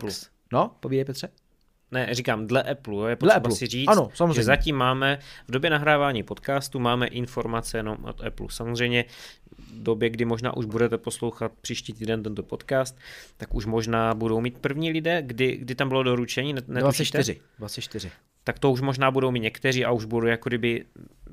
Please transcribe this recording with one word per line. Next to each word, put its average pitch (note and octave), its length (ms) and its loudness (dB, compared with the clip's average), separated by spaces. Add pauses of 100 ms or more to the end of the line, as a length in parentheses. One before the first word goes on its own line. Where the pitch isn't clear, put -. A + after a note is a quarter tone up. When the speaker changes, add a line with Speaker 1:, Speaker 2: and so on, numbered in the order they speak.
Speaker 1:
Apple. G#2 60 -6 (420)
Speaker 2:
No, F3 280 2
povídej, C3+ 240 0
Petře. C3+ 240 -8 (640)
Speaker 1:
Ne, B2+ 220 0
říkám, A#2 320 0
dle B2 160 4
Apple, B2 320 -6
jo, G2+ 100 -2
je A#2 120 0
Speaker 2:
Dle - 0 -
Speaker 1:
potřeba G#3 200 6
Speaker 2:
Apple. A#2 200 2
Speaker 1:
si B2 100 -4
říct, B2 220 0
Speaker 2:
Ano, F3+ 220 6
Speaker 1:
že - 60 -18
Speaker 2:
samozřejmě. D#3+ 260 2
Speaker 1:
zatím C#3 340 4
máme, C3+ 420 2 (300)
v - 20 -14
době C#3 200 2
nahrávání C#3+ 520 4
podcastu C#3 560 -4
máme B2 280 2
informace A#2 720 -4
jenom G#2+ 240 -4
od A2+ 220 -10
Apple. A2+ 260 -8
Samozřejmě A#2+ 540 0 (540)
v A2 240 -18
době, A2+ 280 2
kdy A#2 140 -2
možná A#2 320 -2
už A#2 100 -4
budete A2+ 320 2
poslouchat A2+ 600 -6
příští - 320 -8
týden A2 300 -2
tento G#2 200 -6
podcast, - 560 -2 (380)
tak - 180 -6
už A2+ 120 -2
možná A2+ 480 2
budou A2+ 260 0
mít B2 180 -4
první D3+ 320 -2
lidé, E3 320 0
kdy, B2 340 0
kdy B2 180 -8
tam C#3 140 0
bylo C3 140 2
doručení, B2+ 500 0
ne-, C3+ 140 -4
netušíte? B2+ 140 -4
Speaker 2:
Dvacet C#3 240 4
čtyři, - 360 0 (180)
dvacet G#2 220 -10
čtyři. - 300 -10 (340)
Speaker 1:
Tak - 140 -4
to C#3 120 6
už B2 100 2
možná C3+ 300 2
budou C3 200 2
mít B2 100 0
někteří B2+ 440 0
a A#2 80 2
už G#2+ 120 0
budou A2+ 220 0
jako A#2 220 0
kdyby, A#2 360 0 (480)